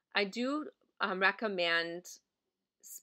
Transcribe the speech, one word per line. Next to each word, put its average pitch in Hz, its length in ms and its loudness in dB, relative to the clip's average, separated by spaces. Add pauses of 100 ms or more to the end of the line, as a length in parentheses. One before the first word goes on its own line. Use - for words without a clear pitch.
(160)
I 202 100 4
do, 247 420 -2 (320)
um, 190 200 0
recommend 175 840 2 (760)
s-, - 220 -18